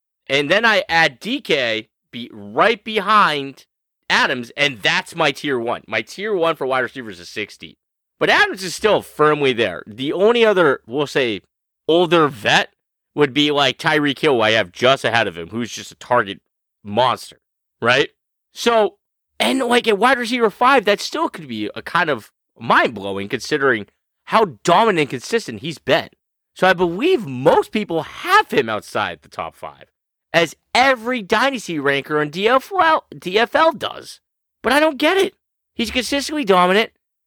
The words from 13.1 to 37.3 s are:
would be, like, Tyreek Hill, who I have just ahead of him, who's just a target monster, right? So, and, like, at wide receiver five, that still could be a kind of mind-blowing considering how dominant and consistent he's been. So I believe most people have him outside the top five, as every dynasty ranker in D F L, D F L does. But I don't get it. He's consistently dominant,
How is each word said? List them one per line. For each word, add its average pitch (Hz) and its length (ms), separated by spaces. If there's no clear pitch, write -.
would 143 180
be, 147 200
like, 139 260
Tyreek 151 400
Hill, 151 160
who 113 60
I 107 100
have 107 220
just 135 320
ahead 113 240
of 85 100
him, 85 120
who's 113 200
just - 220
a - 20
target 110 460
monster, 107 560
right? 139 300
So, 226 460
and, 247 220
like, 240 260
at 214 100
wide 240 220
receiver 233 320
five, 247 360
that 202 140
still - 280
could 156 180
be 107 300
a 113 40
kind 165 300
of 117 220
mind-blowing 107 720
considering 127 580
how 190 400
dominant 180 380
and 139 80
consistent 131 500
he's 151 180
been. 139 300
So 180 100
I 185 60
believe 185 560
most 135 420
people 175 320
have 381 480
him 135 180
outside 101 540
the - 60
top 82 260
five, 71 300
as 170 220
every 247 500
dynasty 214 580
ranker 139 420
in 147 80
D 185 160
F 262 240
L, 330 340
D 185 180
F 233 200
L 320 160
does. - 480
But - 100
I 277 60
don't 311 180
get 311 200
it. 381 180
He's 226 160
consistently 277 540
dominant, 185 480